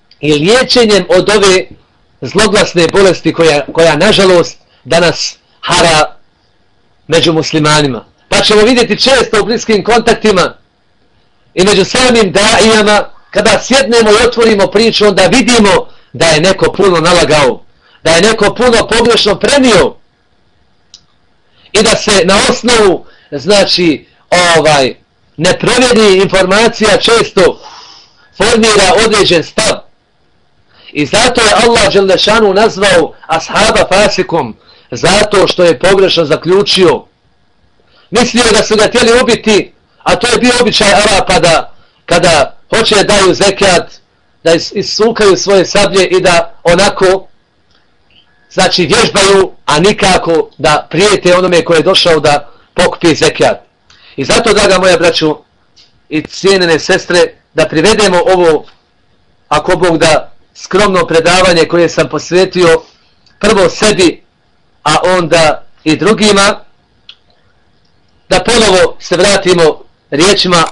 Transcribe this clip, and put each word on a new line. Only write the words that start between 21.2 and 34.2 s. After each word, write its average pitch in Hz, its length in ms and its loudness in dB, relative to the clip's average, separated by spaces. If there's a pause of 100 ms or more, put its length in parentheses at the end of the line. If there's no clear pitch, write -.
i 208 120 0
da 214 120 0
se 202 300 0
na 190 100 0 (140)
osnovu, 220 560 0 (260)
znači, 165 760 -2 (520)
ovaj, 143 380 0 (420)
neprovjernih 202 840 2
informacija 196 760 0
često 196 640 0 (760)
formira 214 560 0 (120)
određen 180 380 0
stav. - 340 -4 (1160)
I 147 120 -4
zato 233 360 -2
je 208 120 0 (100)
Allah 226 280 2
dželle 190 260 2
šanu 208 360 0
nazvao 196 600 0 (140)
ashaba 196 640 -2
fasikom, 180 640 -2 (360)